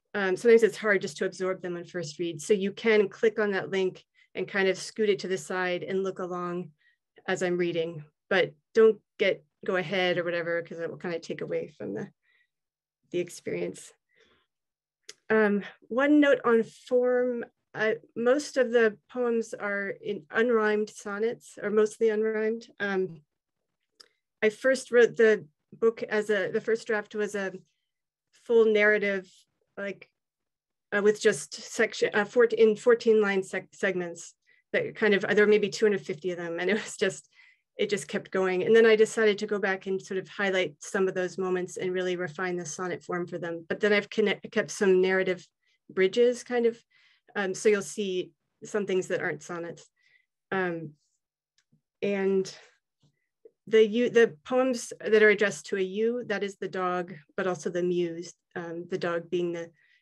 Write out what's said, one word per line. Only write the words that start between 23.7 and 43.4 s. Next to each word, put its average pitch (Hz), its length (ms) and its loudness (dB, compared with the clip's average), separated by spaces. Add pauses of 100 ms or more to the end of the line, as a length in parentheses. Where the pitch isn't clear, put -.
I 214 80 4
first 254 420 -2
wrote 233 240 6
the 220 320 4 (240)
book 226 320 -2
as 208 260 -2
a, 196 220 -2
the 214 100 -4
first 226 240 -2
draft 214 300 -4
was 208 180 -4
a 190 200 -6 (800)
full 226 340 4
narrative, 208 640 2 (460)
like, 98 320 -12 (840)
uh, 208 60 0
with 208 180 4
just 196 360 0
section, - 580 -2
uh, 208 120 2
four, 240 200 2
in 220 300 4
fourteen 233 440 4
line 196 220 2
seg-, 190 320 -8
segments 180 640 -6 (380)
that 175 220 -2
kind 214 200 2
of, 190 60 0
there 202 220 4
were 208 60 4
maybe 202 200 4
two 220 160 -2
hundred 202 160 2
fifty 185 280 -8
of 175 80 -6
them. 170 220 -6
And 180 100 -2
it 196 40 2
was 208 240 -6
just, - 300 -4 (500)
it 202 120 -2
just 196 180 -4
kept - 220 -8
going. 185 320 -2
And 220 140 4
then 226 100 8
I 220 100 6
decided 214 440 2
to 214 80 -6
go 208 100 -4
back 190 300 -4
and 190 120 -2
sort 190 200 -8
of 151 80 -8
highlight 185 520 -2
some 190 280 -2
of 185 80 -4
those 180 240 -6
moments 185 380 -4
and 185 140 -4
really 180 240 -4
refine 180 420 -6
the 175 100 -8
sonnet 180 360 -8
form 175 220 -6
for 175 140 -10
them. 170 280 -10